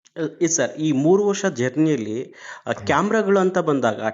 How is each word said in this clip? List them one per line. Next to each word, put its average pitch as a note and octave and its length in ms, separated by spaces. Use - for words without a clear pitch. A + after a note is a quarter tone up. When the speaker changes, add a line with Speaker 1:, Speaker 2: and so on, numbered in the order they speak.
Speaker 1:
ಅಹ್, E3 260
ಎಸ್ D#3+ 120
ಸರ್, B2 200
ಈ D#3 180
ಮೂರು F3 340
ವರ್ಷ G3+ 200
ಜರ್ನಿಯಲ್ಲಿ, B2+ 880
ಆ, A#2+ 40
Speaker 2:
ಹ್ಮ್. G#2 160
Speaker 1:
ಕ್ಯಾಮ್ರಾಗಳು G3 540
ಅಂತ F#3 180
ಬಂದಾಗ C3 420